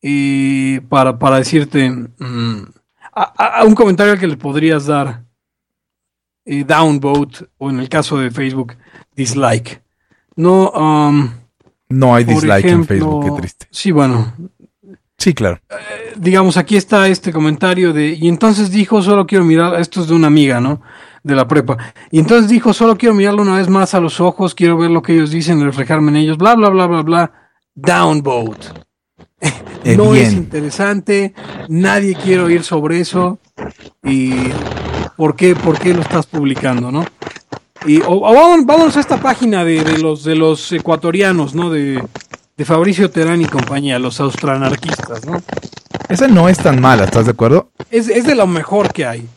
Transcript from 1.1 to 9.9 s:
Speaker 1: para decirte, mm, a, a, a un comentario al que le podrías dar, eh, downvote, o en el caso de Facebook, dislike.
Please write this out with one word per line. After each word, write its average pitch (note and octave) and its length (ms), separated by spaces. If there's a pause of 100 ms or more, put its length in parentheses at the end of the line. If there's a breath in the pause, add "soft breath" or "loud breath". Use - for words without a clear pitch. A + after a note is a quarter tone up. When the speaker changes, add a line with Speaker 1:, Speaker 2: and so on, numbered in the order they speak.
Speaker 1:
para C3+ 160
decirte, C#3+ 520
mm, A#2+ 760 (500 loud breath)
a, - 240
a, A3 240
a - 40
un G#3+ 120
comentario G3+ 380
al G3 40
que F#3 80
le D3+ 100
podrías D3 500
dar, C3+ 360 (1200)
eh, C#3+ 220
downvote, C#3+ 800 (120)
o C#3 120
en C3 80
el B2+ 100
caso D3+ 300
de B2+ 140
Facebook, C3 420 (400 soft breath)
dislike. A#2+ 680 (520)